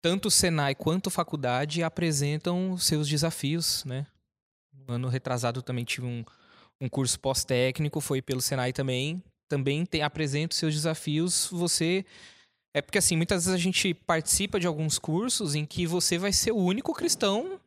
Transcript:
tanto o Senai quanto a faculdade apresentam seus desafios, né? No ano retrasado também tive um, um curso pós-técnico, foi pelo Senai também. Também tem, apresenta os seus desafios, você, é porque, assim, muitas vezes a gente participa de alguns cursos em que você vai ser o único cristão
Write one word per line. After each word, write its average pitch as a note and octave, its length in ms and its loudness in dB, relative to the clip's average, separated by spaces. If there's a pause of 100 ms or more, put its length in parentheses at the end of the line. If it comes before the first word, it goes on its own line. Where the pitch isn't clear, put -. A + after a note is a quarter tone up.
tanto F#3+ 280 0
o - 20 2
Senai D3+ 440 4
quanto F3 340 0
a F3+ 40 -4
faculdade D3 680 -2
apresentam E3 960 0
seus D3+ 280 2
desafios, D#3 800 -2
né? C3+ 220 -6 (640)
No - 220 -10
ano B2+ 140 -2
retrasado B2 520 0
também B2 240 -4
tive B2 220 -6
um, A#2+ 180 -6 (560)
um C3 80 -4
curso C3 320 0
pós-técnico, C3+ 800 0
foi C3+ 220 -2
pelo C3 180 -4
Senai B2+ 320 0
também. C3+ 500 -2 (260)
Também C#3+ 360 0
tem, E3+ 160 -2
apresenta D3+ 540 0
os - 40 -2
seus D#3 140 2
desafios, D#3 800 0
você, F3 540 0 (680)
é D3 60 4
porque, - 160 -4
assim, F3+ 220 4
muitas E3+ 260 2
vezes F#3 100 2
a F3 80 2
gente F#3 300 2
participa F3+ 680 0
de F3 80 0
alguns D#3 320 0
cursos F3+ 560 0
em D3+ 120 0
que F3 200 -2
você F3 300 2
vai G3 160 0
ser A3 200 2
o A#3 40 0
único G3+ 380 2
cristão D#4+ 720 0